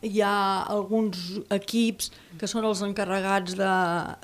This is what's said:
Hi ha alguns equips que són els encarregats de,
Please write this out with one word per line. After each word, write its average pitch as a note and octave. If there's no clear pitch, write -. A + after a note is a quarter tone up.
Hi G#3+
ha G3
alguns G3
equips A3+
que G#3+
són A3
els G3+
encarregats F#3+
de, F#3+